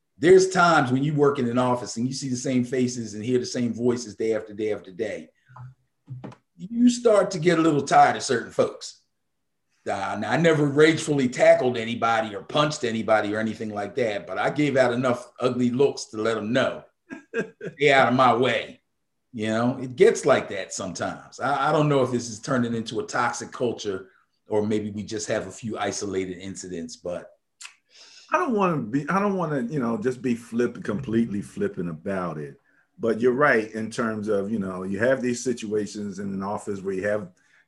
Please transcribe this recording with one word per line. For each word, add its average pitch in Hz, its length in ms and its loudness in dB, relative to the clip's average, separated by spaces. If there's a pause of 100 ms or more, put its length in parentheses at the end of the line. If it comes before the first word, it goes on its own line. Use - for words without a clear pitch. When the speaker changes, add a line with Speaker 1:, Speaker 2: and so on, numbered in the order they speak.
(180)
Speaker 1:
There's 185 320 8
times 160 420 4
when 135 100 2
you 151 120 0
work 143 260 4
in 120 80 0
an 120 100 0
office 123 380 0
and 117 100 -2
you 135 60 -4
see 143 160 -8
the 123 80 -4
same 127 260 0
faces 120 520 -2
and 107 100 -10
hear 123 160 2
the 120 60 -6
same 120 280 -4
voices 113 400 -2
day 110 220 0
after 107 160 -8
day 107 200 -2
after 95 200 -10
day. 90 380 -8 (1300)
You 233 320 4
start 214 440 4
to 175 80 -4
get 165 180 2
a 160 40 4
little 147 200 4
tired 143 340 6
of 107 60 -8
certain 110 300 -4
folks. - 480 -4 (920)
Uh, 98 300 -4
now, 107 100 -4
I 123 60 0
never 151 340 4
ragefully 147 640 4
tackled 156 440 4
anybody 113 580 0
or 95 80 -10
punched 147 420 0
anybody 107 500 2
or 107 60 -2
anything 110 300 -4
like 101 260 -6
that, 104 300 -2
but 95 120 -8
I 123 120 0
gave 143 260 0
out 131 160 6
enough 123 480 -2
ugly 123 300 2
looks 135 360 2
to - 120 -12
let 113 180 0
'em 107 160 -4
know, 123 320 0 (260)
Speaker 2:
<laughs> - 640 -10
Speaker 1:
"Stay 143 180 4
out 131 160 6
of 127 60 2
my 127 200 6
way." 117 460 -2 (520)
You 110 160 -4
know, 120 340 0
it 127 140 -10
gets 202 280 6
like 127 260 2
that 95 220 -8
sometimes. 92 680 -8
I, 131 300 0
I - 20 2
don't 151 160 4
know 139 160 4
if 123 80 -2
this 117 180 -2
is 107 80 -12
turning 120 340 -2
into 113 280 -6
a 104 60 -4
toxic 120 440 -4
culture 107 600 -4 (380)
or 107 160 0
maybe 107 280 -2
we 104 100 -8
just 101 240 -8
have 104 220 -4
a - 20 -14
few 110 260 -10
isolated 95 640 -4
incidents, 90 560 -10
but - 380 -10 (1000)
Speaker 2:
I 311 80 0
don't 320 160 -2
wanna 185 240 2
be, 131 300 -4
I 180 100 0
don't 202 180 0
wanna, 151 260 -2
you 139 180 -4
know, 117 180 0
just 120 240 -4
be 123 140 0
flip-, 120 480 -2
completely 107 580 -2
flippant 95 480 -6
about 85 480 -6
it. 71 220 -12 (360)
But 110 240 0
you're 127 120 4
right 120 400 2
in 110 180 -6
terms 110 380 -4
of, 101 240 0
you 110 80 -2
know, 92 240 -6
you 95 160 -4
have 131 200 2
these 120 220 -2
situations 104 800 -4
in 101 120 -6
an 98 120 -6
office 101 360 -6
where 95 140 -4
you 95 140 -4
have, 104 240 -4 (360)